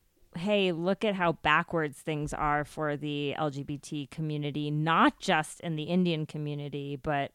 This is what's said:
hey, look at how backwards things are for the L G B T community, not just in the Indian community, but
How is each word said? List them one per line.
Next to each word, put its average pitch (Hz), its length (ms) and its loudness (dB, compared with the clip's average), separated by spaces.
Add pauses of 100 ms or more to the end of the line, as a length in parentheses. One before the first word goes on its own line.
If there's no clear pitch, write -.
(360)
hey, 190 380 2
look 180 320 0
at 202 100 2
how 175 160 2
backwards 156 680 2
things 151 340 -4
are 147 320 0
for 147 320 -4
the 147 380 -4
L 151 140 -2
G 139 140 -6
B 143 140 -8
T 143 300 -8
community, 147 640 -4
not 165 480 4
just - 440 0
in 165 160 -4
the 151 60 -4
Indian 175 420 2
community, 147 720 -6
but 143 380 -2